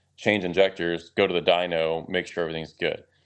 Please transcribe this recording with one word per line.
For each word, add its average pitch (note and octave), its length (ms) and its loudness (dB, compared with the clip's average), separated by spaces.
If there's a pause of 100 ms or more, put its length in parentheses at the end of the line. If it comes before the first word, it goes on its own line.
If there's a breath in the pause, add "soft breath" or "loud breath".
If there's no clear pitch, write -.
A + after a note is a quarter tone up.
(160)
change G#2 300 0
injectors, E2+ 720 0
go G2 100 4
to F2+ 60 -2
the F2 80 0
dyno, E2 640 0
make F2+ 180 -2
sure - 180 -4
everything's D#2+ 280 -6
good. - 320 -4 (220 soft breath)